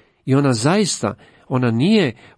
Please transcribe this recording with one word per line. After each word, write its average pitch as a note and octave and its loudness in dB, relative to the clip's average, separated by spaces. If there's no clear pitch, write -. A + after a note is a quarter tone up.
I C3 0
ona C#3 2
zaista, D3 -2
ona B2+ -2
nije D#3 0